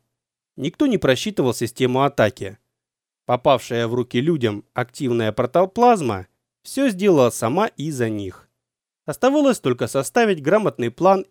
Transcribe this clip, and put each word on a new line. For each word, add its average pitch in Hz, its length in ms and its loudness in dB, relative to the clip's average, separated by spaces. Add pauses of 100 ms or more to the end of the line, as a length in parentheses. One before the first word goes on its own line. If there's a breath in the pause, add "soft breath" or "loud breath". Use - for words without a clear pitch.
(560)
Никто 175 320 -4
не 226 100 2
просчитывал 127 560 0
систему 127 500 -2
атаки. 104 540 0 (680)
Попавшая 120 640 0
в 117 60 -4
руки 120 260 -2
людям 123 540 -2
активная 120 580 -2
протоплазма 165 960 0 (360)
все 269 260 -2
сделала 175 400 4
сама 156 380 -2
и 151 240 -8
за 123 180 -2
них. 101 400 -10 (560)
Оставалось 269 540 2
только 127 280 -2
составить 185 540 -2
грамотный 147 500 0
план 190 400 2